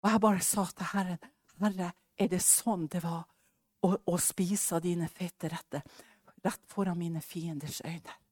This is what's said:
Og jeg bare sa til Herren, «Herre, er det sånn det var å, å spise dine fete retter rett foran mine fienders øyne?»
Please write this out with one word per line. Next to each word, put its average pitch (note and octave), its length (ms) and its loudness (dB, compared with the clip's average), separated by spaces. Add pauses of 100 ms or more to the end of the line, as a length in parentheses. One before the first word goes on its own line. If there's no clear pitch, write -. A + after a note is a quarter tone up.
Og G#3 80 8
jeg G#3+ 140 6
bare G3 180 4
sa F#3+ 220 2 (100)
til - 160 -6
Herren, F3+ 320 -2 (400)
«Herre, F#3 260 0 (300)
er F#3+ 80 4
det F3+ 160 0
sånn F#3 480 4
det F3 140 -2
var E3 180 -4
å, - 720 -2
å F3 240 0
spise F3 640 0
dine F3 240 0
fete F3 400 -8
retter D3 400 -8 (560)
rett - 240 -2
foran F#3 320 -2
mine E3 240 -4
fienders D#3 560 -8
øyne?» - 400 -12 (120)